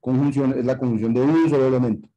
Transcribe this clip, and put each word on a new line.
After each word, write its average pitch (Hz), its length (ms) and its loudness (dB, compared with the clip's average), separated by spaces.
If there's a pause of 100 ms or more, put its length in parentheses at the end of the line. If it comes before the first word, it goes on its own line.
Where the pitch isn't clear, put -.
conjunción 135 580 0
es 120 80 -2
la 127 120 -2
conjunción 117 360 -2
de 123 80 0
un 160 260 2
solo 139 200 2
elemento. 123 480 -2